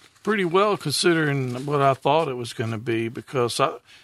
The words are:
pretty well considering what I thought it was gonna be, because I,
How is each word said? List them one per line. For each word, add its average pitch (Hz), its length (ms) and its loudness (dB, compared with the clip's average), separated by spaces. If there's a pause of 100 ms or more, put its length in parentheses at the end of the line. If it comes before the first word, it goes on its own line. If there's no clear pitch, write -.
(220)
pretty 202 220 0
well 190 320 2
considering 139 880 0
what 147 160 0
I 135 140 4
thought 151 340 2
it 127 60 -6
was 120 180 -8
gonna 113 240 -4
be, 113 320 -2
because 120 500 -2
I, 139 200 0 (260)